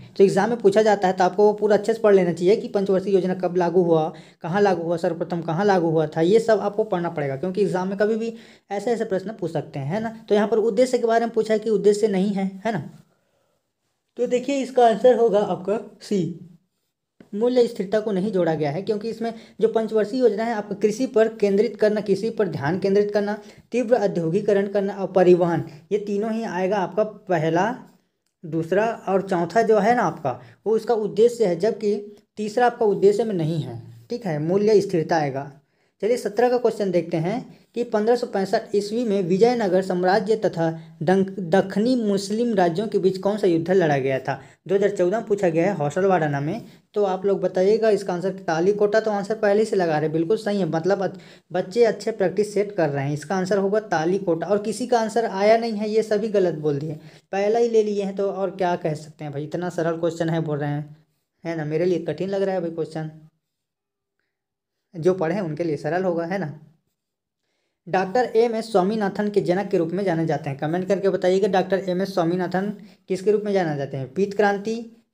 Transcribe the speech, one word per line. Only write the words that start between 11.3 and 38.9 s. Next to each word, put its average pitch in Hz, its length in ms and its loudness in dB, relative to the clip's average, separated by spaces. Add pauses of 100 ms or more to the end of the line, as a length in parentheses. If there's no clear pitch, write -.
पूछा 220 200 0
है 214 60 2
कि 220 120 -4
उद्देश्य 202 380 4
नहीं 196 220 0
है, 196 140 -2 (200)
है 226 60 -2
ना। 170 180 -6 (1300)
तो 240 80 0
देखिए 247 300 0
इसका 247 300 4
आंसर 226 300 6
होगा 214 240 4
आपका 190 380 -2 (220)
सी, 180 460 -4 (880)
मूल्य 240 340 2
स्थिरता 208 320 -2
को 214 120 -4
नहीं 196 200 -2
जोड़ा 175 220 0
गया 151 180 -2
है, 165 100 -6
क्योंकि 208 280 -4
इसमें 226 240 -8 (280)
जो 220 60 2
पंचवर्षीय 220 520 0
योजना 220 240 2
है 233 100 -4
आपका 208 240 -6
कृषि 214 300 0
पर 220 280 4
केंद्रित 202 400 0
करना, 214 260 2
कृषि 196 280 -2
पर 214 180 -2
ध्यान 160 320 -2
केंद्रित 202 340 2
करना, 208 240 -2 (340)
तीव्र 240 260 2
औद्योगिकरण 196 720 0
करना 202 280 -2
और 190 160 -6
परिवहन, 175 520 4 (280)
ये 208 80 0
तीनों 208 320 -4
ही 226 120 -4
आएगा 185 340 -2
आपका 196 260 0
पहला, 175 640 0 (760)
दूसरा 165 420 0 (220)
और 190 160 2
चौथा 185 400 0
जो 214 160 4
है 220 160 4
ना 240 80 0
आपका, 139 360 -4 (260)
वो 214 100 2
उसका 220 200 0
उद्देश्य 220 500 2
है, 175 120 2
जबकि 208 380 0 (420)
तीसरा 214 280 0
आपका 240 220 2
उद्देश्य 202 360 4
में 220 120 -2
नहीं 160 260 -2
है, 120 200 -10 (280)
ठीक 240 160 -8
है, 156 160 -2
मूल्य 202 400 2
स्थिरता 165 360 0
आएगा। 143 340 -4 (500)
चलिए 233 160 0
सत्रह 233 320 0
का 247 80 0
क्वेश्चन 214 340 0
देखते 170 260 0
हैं 196 420 -4 (160)
कि 240 100 -4
पन्द्रह 220 300 2
सौ 240 120 -4
पैंसठ 208 480 -2
ईस्वी 208 280 -2